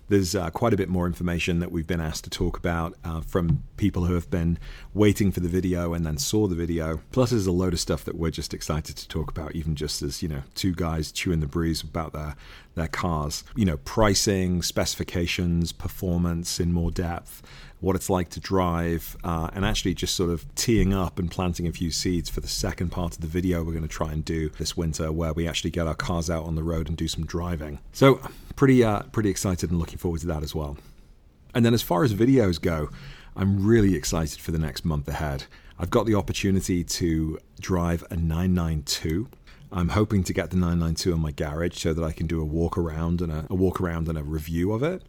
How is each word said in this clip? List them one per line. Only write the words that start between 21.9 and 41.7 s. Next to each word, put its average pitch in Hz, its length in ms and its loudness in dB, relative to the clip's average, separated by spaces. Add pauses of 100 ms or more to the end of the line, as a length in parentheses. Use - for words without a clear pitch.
seeds 87 400 -2
for - 100 -4
the - 80 -8
second 92 420 -2
part 87 240 -4
of 82 60 -12
the 82 60 -6
video 87 360 0
we're 82 120 -4
gonna 80 120 -4
try 80 240 -4
and 78 140 -2
do 80 240 -2 (100)
this - 160 -4
winter, 80 380 -2
where 80 220 -2
we 85 120 -2
actually 82 240 -2
get 82 160 -2
our 78 80 -2
cars 85 360 -2
out 82 160 -2
on 82 80 -2
the 80 80 -2
road 80 260 -2
and 82 80 -4
do 80 100 -2
some 80 200 -4
driving. 78 520 -4 (140)
So 135 280 8 (360)
pretty, 131 260 8
uh, 107 200 2 (100)
pretty 107 160 2
excited 92 420 0
and 85 80 2
looking 82 200 -4
forward 85 240 -2
to 85 60 -6
that 78 140 -2
as 76 120 -6
well. 73 240 -6 (760)
And 120 120 6
then 117 80 6
as 110 80 2
far 175 220 2
as 117 100 4
videos 110 440 4
go, 80 300 0 (480)
I'm 98 300 2
really 104 280 6
excited 80 460 -2
for - 100 -8
the 80 80 0
next 78 280 -2
month 76 200 0
ahead. 71 380 -4 (340)
I've 90 120 -4
got 110 160 4
the 110 80 4
opportunity 95 720 2
to 80 540 0 (220)
drive 85 500 0
a 92 60 -6
nine 82 380 2
nine 82 300 2
two. 85 440 -2 (440)
I'm 90 180 2
hoping 104 340 2
to 95 80 -4
get 87 180 -2
the 90 60 0
nine 85 220 2
nine 82 160 2
two 90 180 0
in 82 80 2
my 78 120 0
garage 80 500 -4